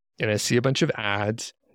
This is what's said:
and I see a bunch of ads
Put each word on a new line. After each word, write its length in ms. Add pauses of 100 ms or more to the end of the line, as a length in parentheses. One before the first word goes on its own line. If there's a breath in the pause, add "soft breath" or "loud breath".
(180)
and 120
I 60
see 200
a 60
bunch 180
of 140
ads 580 (220)